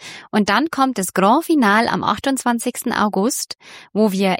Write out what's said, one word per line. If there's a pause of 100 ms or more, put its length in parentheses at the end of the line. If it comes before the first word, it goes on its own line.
(300)
Und
dann
kommt
das
Grand
Finale
am
achtundzwanzigsten
August, (380)
wo
wir